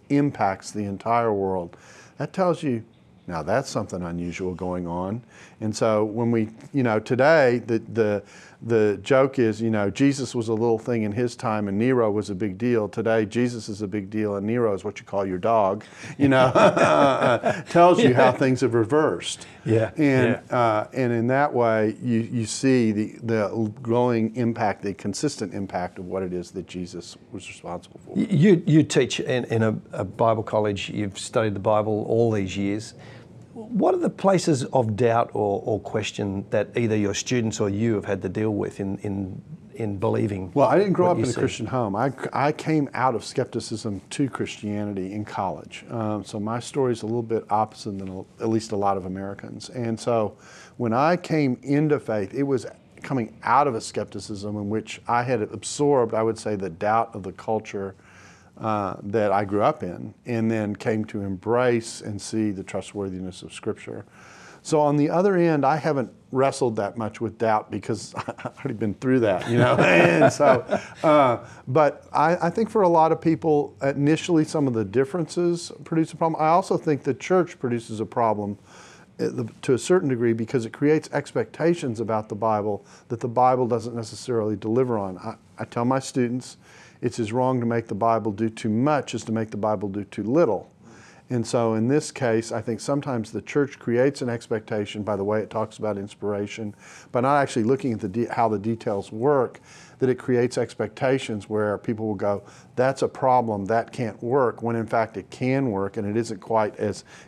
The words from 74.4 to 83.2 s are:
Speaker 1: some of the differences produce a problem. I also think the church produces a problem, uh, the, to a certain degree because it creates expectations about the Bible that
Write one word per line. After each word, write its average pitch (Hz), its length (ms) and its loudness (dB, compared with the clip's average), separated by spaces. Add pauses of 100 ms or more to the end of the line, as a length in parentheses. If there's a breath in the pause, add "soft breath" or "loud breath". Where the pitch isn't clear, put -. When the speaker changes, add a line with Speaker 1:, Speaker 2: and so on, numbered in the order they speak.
Speaker 1:
some 151 240 0
of 127 60 0
the 113 100 0
differences 165 880 -2 (140)
produce 160 260 0
a 156 60 -14
problem. 156 240 -2
I 156 80 4
also 185 280 2
think 147 260 -2
the 139 100 0
church 180 460 0
produces 117 420 -4
a 110 40 -2
problem, 104 520 0 (640 loud breath)
uh, 117 80 0
the, 117 200 -6 (120)
to 139 120 2
a 120 60 6
certain 180 300 2
degree 117 240 2
because 113 320 -2
it 113 80 -12
creates 151 400 2
expectations 143 880 -2
about 107 260 -2
the 110 80 -8
Bible 107 500 0 (220 loud breath)
that 113 140 -8